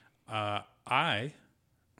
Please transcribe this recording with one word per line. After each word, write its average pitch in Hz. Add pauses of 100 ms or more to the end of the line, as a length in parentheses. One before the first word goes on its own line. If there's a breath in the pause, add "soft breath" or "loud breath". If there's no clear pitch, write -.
(300 soft breath)
Uh, 104 (260)
I, 135 (680)